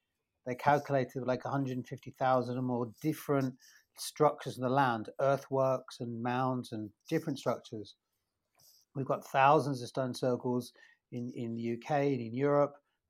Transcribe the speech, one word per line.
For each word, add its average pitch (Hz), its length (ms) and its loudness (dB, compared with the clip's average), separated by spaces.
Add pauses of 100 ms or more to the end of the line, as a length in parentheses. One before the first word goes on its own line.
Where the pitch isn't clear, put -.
(460)
they 123 100 -4
calculated, 139 720 2
like, 127 180 0
a - 40 -6
hundred 131 380 -4
fifty - 240 -12
thousand 127 460 0
or 127 40 -4
more 123 300 -2 (100)
different 143 540 0 (420)
structures - 600 0
in 127 60 -6
the 127 60 0
land, 123 400 2 (100)
earthworks 135 800 0
and 117 240 -6
mounds 127 480 -2
and 107 180 -8 (200)
different 156 280 -2
structures. 110 580 -6 (1000)
We've 135 100 -2
got 131 200 -2
thousands 139 560 4
of 120 80 -8
stone 127 240 -2
circles 123 580 -2 (400)
in, 123 240 -8
in 117 200 -6
the 117 80 -6
U 117 140 -2
K 139 360 0
and 123 80 -2
in 113 120 -8
Europe, 143 420 2 (340)